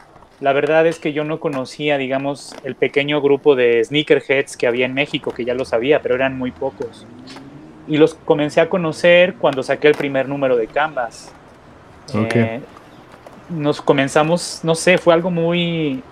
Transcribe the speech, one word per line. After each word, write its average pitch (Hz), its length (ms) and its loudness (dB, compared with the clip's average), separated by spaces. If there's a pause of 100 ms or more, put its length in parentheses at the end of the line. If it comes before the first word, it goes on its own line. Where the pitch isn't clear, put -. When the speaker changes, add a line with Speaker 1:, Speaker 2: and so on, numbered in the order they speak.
(420)
Speaker 1:
La 139 120 2
verdad 151 320 2
es 165 140 -2
que 160 120 -4
yo 151 120 -4
no 156 160 -6
conocía, 147 580 -4
digamos, 135 560 -6 (100)
el 127 120 -8
pequeño 143 440 0
grupo 139 360 4
de 120 280 4
sneakerheads 139 760 0
que 127 100 0
había 123 180 0
en 127 80 -4
México, 139 400 -4
que 123 100 -8
ya 123 120 -4
lo 127 100 -4
sabía, 127 380 0
pero 123 100 -2
eran 131 240 -2
muy 127 140 -6
pocos. - 560 -10 (800)
Y 151 100 -2
los 156 160 6
comencé 151 480 0
a 165 80 0
conocer 175 680 2
cuando 135 280 0
saqué 135 240 0
el 151 80 6
primer 135 340 -2
número 139 260 0
de 113 120 0
Canvas. 143 680 -6 (800)
Speaker 2:
Ok. 110 220 -2
Speaker 1:
Eh, 113 240 0 (880)
nos 151 320 -2
comenzamos, 151 800 0
no 160 140 0
sé, 175 240 2
fue 175 160 4
algo 175 160 0
muy 165 800 -2